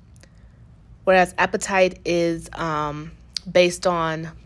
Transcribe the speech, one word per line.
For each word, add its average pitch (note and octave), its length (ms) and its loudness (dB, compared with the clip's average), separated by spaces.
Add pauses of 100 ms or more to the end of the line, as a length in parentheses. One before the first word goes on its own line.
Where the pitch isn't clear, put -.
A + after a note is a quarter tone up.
(1040)
whereas F#3 340 4
appetite F#3+ 640 0
is, E3+ 480 -2
um, D3+ 600 -6 (380)
based F3 360 2
on D#3+ 420 -2 (180)